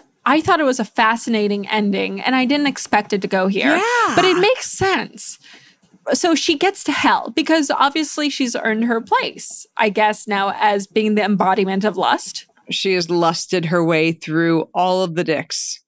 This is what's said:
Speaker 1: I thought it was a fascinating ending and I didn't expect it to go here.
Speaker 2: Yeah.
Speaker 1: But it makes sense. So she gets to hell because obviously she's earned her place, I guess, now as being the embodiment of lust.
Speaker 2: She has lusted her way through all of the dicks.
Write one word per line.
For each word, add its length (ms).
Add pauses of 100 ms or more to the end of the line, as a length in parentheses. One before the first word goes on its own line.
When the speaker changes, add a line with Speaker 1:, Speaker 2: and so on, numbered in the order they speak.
(240)
Speaker 1:
I 160
thought 200
it 40
was 140
a 60
fascinating 840
ending 540
and 160
I 80
didn't 240
expect 440
it 100
to 60
go 200
here. 280
Speaker 2:
Yeah. 380
Speaker 1:
But 100
it 140
makes 320
sense. 680 (760)
So 220
she 200
gets 280
to 80
hell 420
because 340
obviously 600
she's 240
earned 300
her 160
place, 680 (100)
I 120
guess, 400
now 280
as 300
being 300
the 80
embodiment 580
of 140
lust. 500 (240)
Speaker 2:
She 240
has 160
lusted 560
her 180
way 280
through 600
all 300
of 140
the 80
dicks. 640